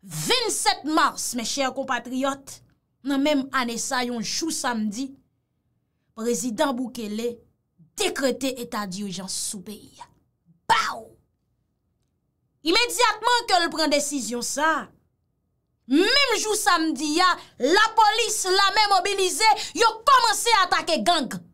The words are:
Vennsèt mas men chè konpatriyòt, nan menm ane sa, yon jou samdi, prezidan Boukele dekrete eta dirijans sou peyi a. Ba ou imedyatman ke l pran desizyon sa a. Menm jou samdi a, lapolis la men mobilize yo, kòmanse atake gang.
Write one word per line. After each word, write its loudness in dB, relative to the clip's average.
Vennsèt -2
mas 0
men -6
chè -2
konpatriyòt, -6
nan 0
menm 2
ane -2
sa, -2
yon -6
jou -4
samdi, -4
prezidan -2
Boukele -6
dekrete -2
eta -6
dirijans -8
sou -8
peyi -18
a. -20
Ba 4
ou -18
imedyatman 2
ke 4
l -2
pran 0
desizyon -4
sa 0
a. -2
Menm 4
jou -2
samdi 0
a, 6
lapolis 4
la 4
men 4
mobilize 2
yo, 4
kòmanse 4
atake 0
gang. 0